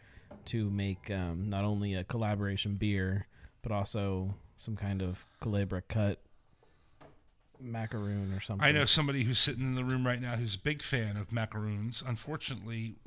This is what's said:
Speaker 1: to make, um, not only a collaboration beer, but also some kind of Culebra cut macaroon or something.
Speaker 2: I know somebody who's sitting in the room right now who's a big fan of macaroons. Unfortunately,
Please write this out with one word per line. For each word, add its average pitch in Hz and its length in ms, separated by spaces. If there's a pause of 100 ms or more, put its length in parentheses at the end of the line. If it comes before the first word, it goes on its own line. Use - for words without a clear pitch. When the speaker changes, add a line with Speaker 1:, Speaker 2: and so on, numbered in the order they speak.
(460)
Speaker 1:
to 110 240
make, 98 400
um, 92 400
not 98 140
only 101 300
a 92 100
collaboration 101 720
beer, 98 500 (340)
but 110 120
also 98 600 (220)
some 110 200
kind 101 260
of 92 240 (140)
Culebra 98 420
cut 104 380 (1400)
macaroon 107 760
or 95 60
something. 104 260
Speaker 2:
I 147 60
know 147 120
somebody 139 380
who's 120 160
sitting 127 240
in 131 120
the 127 100
room 127 220
right 123 140
now 123 160
who's 113 200
a - 20
big 147 240
fan 110 340
of 101 160
macaroons. 107 760
Unfortunately, 113 880 (100)